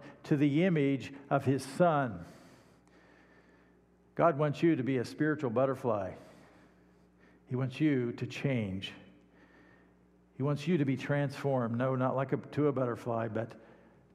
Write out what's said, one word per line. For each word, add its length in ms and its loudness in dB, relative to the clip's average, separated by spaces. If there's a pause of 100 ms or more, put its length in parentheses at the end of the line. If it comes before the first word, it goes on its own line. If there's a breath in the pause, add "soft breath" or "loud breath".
(240 loud breath)
to 120 2
the 280 4
image 480 2 (180 loud breath)
of 140 2
his 200 0
Son. 600 0 (1900 loud breath)
God 240 4
wants 240 0
you 140 6
to 60 0
be 160 0
a 60 0
spiritual 460 -2
butterfly. 640 0 (1400 loud breath)
He 80 -4
wants 240 -2
you 320 2
to 140 -6
change. 680 -2 (1400 soft breath)
He 60 -4
wants 240 -2
you 120 4
to 60 2
be 120 2
transformed. 800 -2
No, 180 0
not 220 0
like 160 -2
a, 40 2
to 320 -2
a 40 2
butterfly, 560 -2
but 240 -6 (640 loud breath)